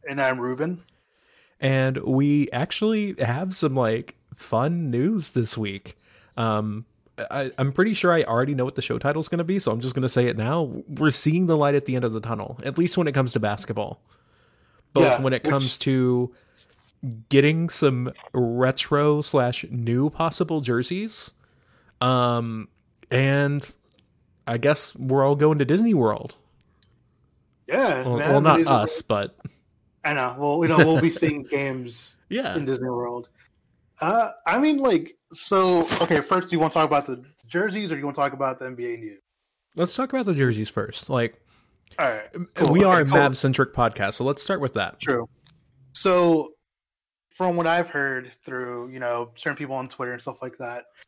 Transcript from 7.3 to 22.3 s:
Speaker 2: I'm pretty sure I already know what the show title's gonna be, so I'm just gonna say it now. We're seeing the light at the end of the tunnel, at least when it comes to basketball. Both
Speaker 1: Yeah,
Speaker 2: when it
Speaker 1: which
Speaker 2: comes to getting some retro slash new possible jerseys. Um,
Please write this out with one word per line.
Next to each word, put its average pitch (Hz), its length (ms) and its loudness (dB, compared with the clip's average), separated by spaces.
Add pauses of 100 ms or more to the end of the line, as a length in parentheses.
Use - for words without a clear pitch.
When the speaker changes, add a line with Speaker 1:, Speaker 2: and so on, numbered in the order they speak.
Speaker 2:
I'm 135 160 0
pretty 202 200 2
sure 175 200 2
I 160 100 4
already 131 320 0
know 127 80 -2
what 131 120 -6
the 135 60 -4
show 120 160 -4
title's 147 300 -2
gonna 170 160 -2
be, 185 160 -2
so 131 140 -2
I'm 117 80 -4
just 127 140 -6
gonna 131 120 -2
say 123 200 2
it 117 100 -2
now. 135 500 -4
We're 151 240 2
seeing 170 360 2
the 160 100 4
light 143 180 4
at 139 80 2
the 127 140 -2
end 120 80 -2
of 113 80 -2
the 110 80 -6
tunnel, 113 420 -8
at 135 140 -6
least 175 200 0
when 165 120 0
it - 20 -4
comes 131 220 0
to 110 80 0
basketball. 104 600 -6 (920)
Both 156 100 6
Speaker 1:
Yeah, 127 160 6
Speaker 2:
when 131 140 2
it 117 100 -2
Speaker 1:
which 156 80 0
Speaker 2:
comes 135 280 2
to 123 540 2 (960)
getting 151 400 4
some 127 460 0 (180)
retro 131 880 2
slash 123 500 0
new 123 400 0
possible 156 520 -2
jerseys. 135 720 -4 (680)
Um, 120 680 0 (420)